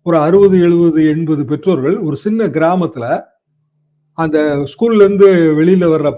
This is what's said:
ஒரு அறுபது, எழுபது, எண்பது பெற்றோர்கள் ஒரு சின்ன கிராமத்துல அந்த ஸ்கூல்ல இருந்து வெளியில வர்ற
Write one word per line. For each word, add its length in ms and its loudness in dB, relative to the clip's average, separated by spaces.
ஒரு 160 -2
அறுபது, 420 2
எழுபது, 480 2
எண்பது 360 -2
பெற்றோர்கள் 540 -2
ஒரு 180 -6
சின்ன 300 -4
கிராமத்துல 760 -4
அந்த 320 -4
ஸ்கூல்ல 500 -4
இருந்து 380 4
வெளியில 600 2
வர்ற 260 -2